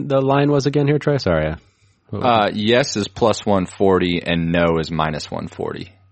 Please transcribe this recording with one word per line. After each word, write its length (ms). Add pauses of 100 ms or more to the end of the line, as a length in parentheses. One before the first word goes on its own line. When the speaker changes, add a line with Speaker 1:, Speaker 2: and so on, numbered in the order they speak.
Speaker 1:
the 140
line 300
was 160
again 200
here, 120
Trey? 180
Sorry. 380 (580)
Speaker 2:
Uh, 400
yes 420
is 140
plus 380
one 180
forty 580
and 300
no 260
is 120
minus 400
one 180
forty. 440 (200)